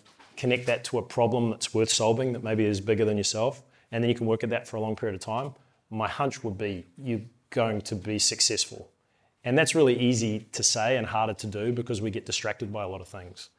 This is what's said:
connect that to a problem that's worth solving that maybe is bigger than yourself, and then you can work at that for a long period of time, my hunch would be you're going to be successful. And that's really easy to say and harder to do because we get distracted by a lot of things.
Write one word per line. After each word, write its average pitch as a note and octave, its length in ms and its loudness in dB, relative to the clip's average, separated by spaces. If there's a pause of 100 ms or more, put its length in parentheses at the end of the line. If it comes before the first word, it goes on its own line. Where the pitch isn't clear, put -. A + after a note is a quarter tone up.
(380)
connect B2 280 2
that A#2+ 200 0
to - 120 -2
a A2 40 0
problem A#2 500 2
that's - 220 -6
worth A2 160 2
solving A#2+ 440 2
that A2+ 100 -6
maybe A2 220 2
is G#2 160 2
bigger G#2+ 240 2
than G#2+ 100 2
yourself, A2 460 0 (300)
and A#2 120 0
then A#2+ 60 4
you A#2+ 60 4
can A#2 100 -4
work A2 180 2
at A#2 60 -2
that A#2 180 -2
for A#2+ 100 -8
a - 20 -4
long A2 160 -2
period G#2 200 -4
of F#2+ 60 -10
time, B2+ 320 -4 (380)
my A2 160 -2
hunch C3+ 360 -4
would G2+ 140 -4
be G2+ 280 -4 (120)
you're A#2+ 240 -4 (300)
going A2+ 300 0
to A2 140 -6
be G#2 240 -4
successful. - 720 0 (540)
And B2+ 140 2
that's D#3+ 160 4
really C3+ 260 6
easy A2+ 520 2
to - 120 -6
say A#2+ 340 2
and A2+ 100 -2
harder A2 280 0
to A2 120 -10
do G#2 240 -2
because A#2+ 300 -2
we A2 100 -2
get G#2 140 -6
distracted G#2 480 -4
by G#2+ 100 -6
a F#2+ 40 -6
lot F#2 140 -8
of F2 60 -16
things. F2+ 520 -16